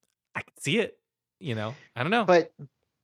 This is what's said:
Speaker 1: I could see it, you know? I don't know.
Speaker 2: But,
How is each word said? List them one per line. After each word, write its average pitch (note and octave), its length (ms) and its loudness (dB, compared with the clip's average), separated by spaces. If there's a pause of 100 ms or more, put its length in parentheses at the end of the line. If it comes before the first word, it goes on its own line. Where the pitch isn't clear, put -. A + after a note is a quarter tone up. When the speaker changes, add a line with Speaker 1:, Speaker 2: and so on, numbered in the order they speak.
(340)
Speaker 1:
I - 60 -8
could - 180 -18
see D#3+ 200 0
it, - 200 -4 (400)
you C#3+ 160 -8
know? A2 200 -6 (200)
I A#2+ 80 -6
don't D#3 80 -2
know. A3+ 140 2
Speaker 2:
But, E3+ 300 4 (500)